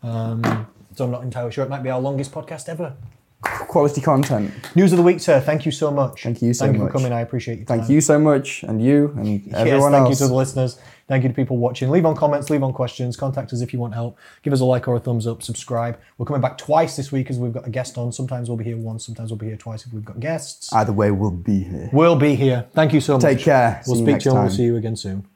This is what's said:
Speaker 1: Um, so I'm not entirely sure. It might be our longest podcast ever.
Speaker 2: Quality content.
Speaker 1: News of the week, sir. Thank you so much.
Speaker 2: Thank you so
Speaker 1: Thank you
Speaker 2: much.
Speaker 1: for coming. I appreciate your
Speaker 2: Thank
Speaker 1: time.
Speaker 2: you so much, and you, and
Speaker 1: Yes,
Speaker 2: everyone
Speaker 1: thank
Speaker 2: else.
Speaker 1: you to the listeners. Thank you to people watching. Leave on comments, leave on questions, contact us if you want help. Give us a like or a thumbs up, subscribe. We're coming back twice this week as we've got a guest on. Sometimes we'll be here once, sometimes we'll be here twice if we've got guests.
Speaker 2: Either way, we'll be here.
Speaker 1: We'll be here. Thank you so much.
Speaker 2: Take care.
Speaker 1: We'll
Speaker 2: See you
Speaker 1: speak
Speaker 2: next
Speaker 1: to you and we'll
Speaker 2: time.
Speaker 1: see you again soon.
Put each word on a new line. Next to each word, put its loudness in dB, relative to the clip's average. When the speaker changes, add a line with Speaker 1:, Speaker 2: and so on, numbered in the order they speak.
Speaker 1:
Um, -4
so -4
I'm -2
not -6
entirely -8
sure. -2
It -8
might -8
be -4
our -2
longest -4
podcast -12
ever. -8
Speaker 2:
Quality 0
content. 2
Speaker 1:
News 6
of 4
the 6
week, 4
sir. 4
Thank 0
you -2
so -2
much. -2
Speaker 2:
Thank -4
you 2
so -2
Speaker 1:
Thank 4
you 0
Speaker 2:
much. -2
Speaker 1:
for 0
coming. 0
I -2
appreciate -6
your -14
Speaker 2:
Thank 0
Speaker 1:
time. -2
Speaker 2:
you 6
so 4
much, 2
and -2
you, 4
and -2
Speaker 1:
Yes, -12
Speaker 2:
everyone 4
Speaker 1:
thank 6
Speaker 2:
else. 2
Speaker 1:
you 4
to 4
the 0
listeners. -2
Thank 2
you 2
to -2
people -2
watching. -2
Leave 4
on 2
comments, 0
leave 2
on -2
questions, -6
contact -6
us -6
if -6
you -4
want -6
help. -8
Give -2
us 2
a 2
like 2
or 0
a 0
thumbs -4
up, -6
subscribe. -8
We're -6
coming -2
back -2
twice 0
this -8
week -2
as -4
we've -4
got -10
a -8
guest -6
on. -4
Sometimes -6
we'll -4
be -6
here -6
once, -8
sometimes -10
we'll -8
be -8
here -10
twice -14
if -18
we've -10
got -14
guests. -8
Speaker 2:
Either 2
way, 2
we'll 0
be -2
here. -10
Speaker 1:
We'll 6
be 4
here. 0
Thank 2
you 4
so 2
much. 2
Speaker 2:
Take 4
care. 4
Speaker 1:
We'll 0
Speaker 2:
See 0
you 2
Speaker 1:
speak 4
Speaker 2:
next -4
Speaker 1:
to 4
you 4
and 4
we'll 2
Speaker 2:
time. -2
Speaker 1:
see 2
you 0
again -4
soon. -10